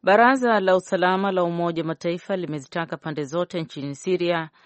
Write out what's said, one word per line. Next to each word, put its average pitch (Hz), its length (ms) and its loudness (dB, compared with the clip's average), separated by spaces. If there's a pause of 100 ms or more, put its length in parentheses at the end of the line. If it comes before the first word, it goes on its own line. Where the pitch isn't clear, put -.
Baraza 233 560 4
la 185 160 4
Usalama 185 560 0
la 185 120 0
Umoja 170 400 -2
wa 160 40 -4
Mataifa 170 500 -4
limezitaka 160 600 -6
pande 151 260 -6
zote 170 380 -4
nchini 143 340 -10
Siria 175 540 -2 (160)